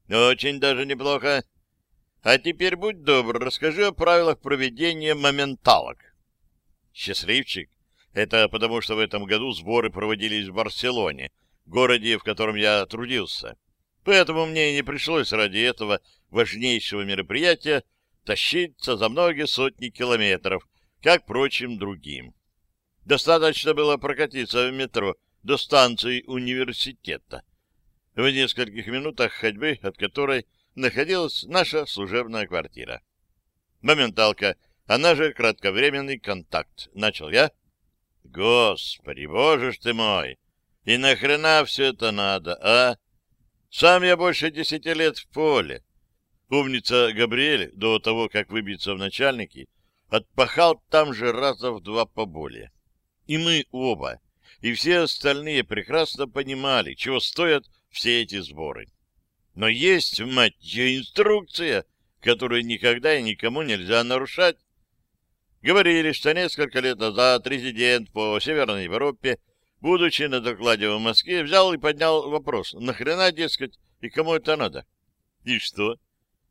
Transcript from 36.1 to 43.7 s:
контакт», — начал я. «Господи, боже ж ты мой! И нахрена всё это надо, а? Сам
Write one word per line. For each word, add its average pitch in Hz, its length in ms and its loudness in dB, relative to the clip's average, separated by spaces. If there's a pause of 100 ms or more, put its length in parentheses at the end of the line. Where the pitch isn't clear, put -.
контакт», — - 760 -8
начал 101 360 -4
я. 127 220 4 (720)
«Господи, 92 1040 -2
боже 123 460 0
ж 104 60 -12
ты 120 160 -4
мой! 98 440 -2 (460)
И 113 140 2
нахрена 143 680 2
всё - 200 -2
это 117 260 -2
надо, 98 500 -2
а? 120 360 4 (720)
Сам 180 340 6